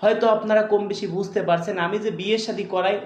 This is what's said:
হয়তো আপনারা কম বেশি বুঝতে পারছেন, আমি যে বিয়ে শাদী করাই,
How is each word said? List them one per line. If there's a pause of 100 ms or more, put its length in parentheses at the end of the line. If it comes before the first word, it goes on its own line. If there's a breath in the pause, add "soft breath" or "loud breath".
হয়তো
আপনারা
কম
বেশি
বুঝতে
পারছেন,
আমি
যে
বিয়ে
শাদী
করাই,